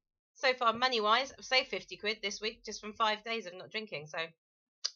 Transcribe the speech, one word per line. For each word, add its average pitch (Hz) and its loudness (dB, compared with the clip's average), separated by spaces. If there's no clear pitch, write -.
so 254 2
far, 233 4
money-wise, 240 4
I've - -18
saved 262 2
fifty 185 -6
quid 214 -2
this 202 -4
week 226 -6
just 208 -10
from 214 -10
five 214 0
days 226 -6
of 175 -10
not 180 -12
drinking. 208 -8
So 165 -8